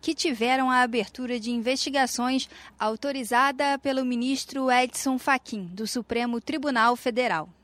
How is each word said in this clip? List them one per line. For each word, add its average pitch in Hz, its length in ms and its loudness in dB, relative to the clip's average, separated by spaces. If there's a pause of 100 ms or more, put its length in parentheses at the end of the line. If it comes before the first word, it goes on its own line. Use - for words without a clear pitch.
que 320 120 -2
tiveram 262 560 0
a 254 120 4
abertura 247 580 -2
de 220 120 -4
investigações 254 960 0 (280)
autorizada 269 1000 0
pelo 262 240 -2
ministro 254 680 -2
Edson 254 480 2
Fachin, 240 540 -2
do 208 160 -6
Supremo 233 540 -4
Tribunal 254 560 2
Federal. 220 500 -2 (160)